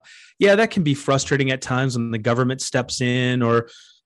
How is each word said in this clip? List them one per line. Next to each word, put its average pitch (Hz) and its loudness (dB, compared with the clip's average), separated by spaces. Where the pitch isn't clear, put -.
yeah, 202 6
that 220 2
can 190 0
be 143 2
frustrating 135 0
at 131 -4
times 127 -2
when 117 -4
the 117 -2
government 123 0
steps - -4
in, 123 0
or, 117 2